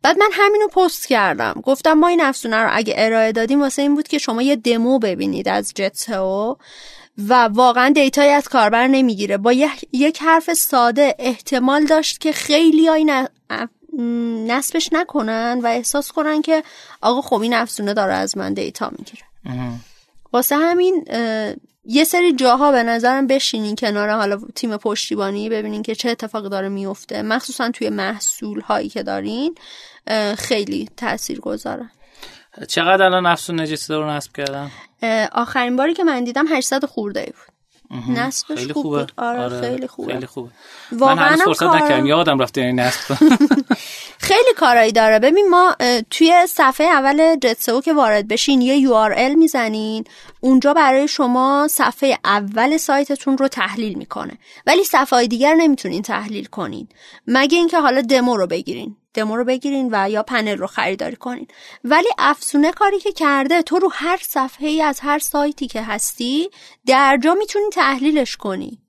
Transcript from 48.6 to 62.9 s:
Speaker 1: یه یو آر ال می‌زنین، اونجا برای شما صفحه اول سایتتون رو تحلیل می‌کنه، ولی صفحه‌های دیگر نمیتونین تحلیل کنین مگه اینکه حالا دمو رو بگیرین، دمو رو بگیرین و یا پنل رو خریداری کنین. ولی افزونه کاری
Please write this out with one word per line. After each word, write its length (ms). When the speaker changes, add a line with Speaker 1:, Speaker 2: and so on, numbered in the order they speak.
Speaker 1:
یه 160
یو 160
آر 240
ال 160
می‌زنین، 680
اونجا 340
برای 340
شما 600
صفحه 560
اول 520
سایتتون 600
رو 100
تحلیل 500
می‌کنه، 400
ولی 160
صفحه‌های 440
دیگر 260
نمیتونین 480
تحلیل 440
کنین 420
مگه 300
اینکه 220
حالا 220
دمو 360
رو 100
بگیرین، 480
دمو 220
رو 100
بگیرین 460
و 180
یا 140
پنل 340
رو 100
خریداری 480
کنین. 320
ولی 240
افزونه 540
کاری 280